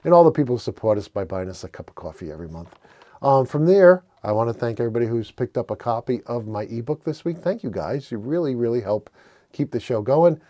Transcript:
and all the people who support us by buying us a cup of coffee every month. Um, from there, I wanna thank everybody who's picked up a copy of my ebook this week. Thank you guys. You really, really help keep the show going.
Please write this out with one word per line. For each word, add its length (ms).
and 100
all 80
the 80
people 240
who 60
support 380
us 100
by 160
buying 240
us 160
a 40
cup 200
of 80
coffee 340
every 180
month. 200
Um, 240
from 180
there, 400
I 100
wanna 200
thank 260
everybody 280
who's 240
picked 260
up 140
a 60
copy 500
of 200
my 180
ebook 400
this 200
week. 140
Thank 260
you 60
guys. 400
You 80
really, 360
really 280
help 260
keep 180
the 100
show 220
going. 480